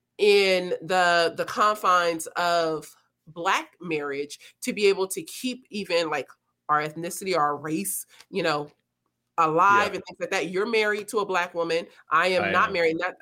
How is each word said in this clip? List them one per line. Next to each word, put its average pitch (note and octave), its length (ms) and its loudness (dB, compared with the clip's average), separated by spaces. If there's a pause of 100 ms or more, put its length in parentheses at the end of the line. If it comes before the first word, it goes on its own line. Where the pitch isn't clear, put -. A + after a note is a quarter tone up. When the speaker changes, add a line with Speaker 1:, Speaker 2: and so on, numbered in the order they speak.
(180)
Speaker 1:
in F#3+ 520 4 (100)
the, E3+ 560 2
the F3 80 -4
confines F3+ 840 2 (100)
of E3 580 0 (320)
Black F#3+ 540 -2
marriage D3 580 -6 (240)
to B3 100 -6
be G3+ 140 0
able F#3+ 220 2
to F#3 140 -8
keep B3+ 480 -10
even, F3 400 -2
like, D3 180 -4 (400)
our D3+ 140 2
ethnicity, E3 540 -6
our D3 200 0
race, D#3 500 -6 (240)
you F#3 120 -4
know, D3+ 280 -2 (680)
alive F#3+ 500 4
Speaker 2:
Yeah. F#3 80 -8
Speaker 1:
and - 80 -8
things - 140 -20
like F3 120 -6
that? F#3+ 180 -2
You're F#3+ 180 -2
married G#3+ 420 0
to - 100 -2
a G3 80 0
Black F3+ 280 -2
woman. E3 320 -2 (240)
I E3+ 180 4
am F#3 160 2
Speaker 2:
I F#3+ 60 0
Speaker 1:
not F#3+ 180 4
Speaker 2:
am. G3+ 40 -6
Speaker 1:
married. E3 280 0
That, F3+ 220 -4